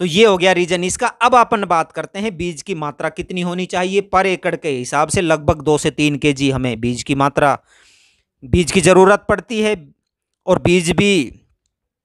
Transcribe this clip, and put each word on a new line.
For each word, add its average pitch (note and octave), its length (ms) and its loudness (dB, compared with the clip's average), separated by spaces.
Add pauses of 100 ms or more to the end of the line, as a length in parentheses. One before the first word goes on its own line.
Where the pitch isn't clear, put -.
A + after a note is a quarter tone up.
तो F3 40 -4
ये F#3 200 4
हो G3+ 120 4
गया F3+ 180 2
रीज़न F3 300 -2
इसका। F#3 220 -4
अब A#3+ 300 0
अपन A3+ 300 2
बात E3 260 -2
करते D#3 260 -12
हैं G3+ 180 -6
बीज E3 260 -8
की G3 140 -8
मात्रा D3+ 340 -8
कितनी F#3 320 -10
होनी F3 240 -6
चाहिए। F#3 360 -2
पर F#3+ 240 0
एकड़ F3+ 300 -2
के - 140 -8
हिसाब C#3 380 -2
से G3 120 -2
लगभग D#3+ 420 0
दो D3+ 160 2
से D#3 140 -2
तीन D3 260 0
केजी C#3 320 0
हमें B2+ 300 -4
बीज A#2+ 220 -4
की D3 140 -2
मात्रा, C#3 420 2 (840)
बीज D#3 300 0
की F#3+ 100 2
ज़रूरत F#3+ 460 6
पड़ती G#3+ 320 -4
है। G#3+ 160 0 (680)
और F3+ 160 2
बीज F3 300 2
भी G3 480 0 (640)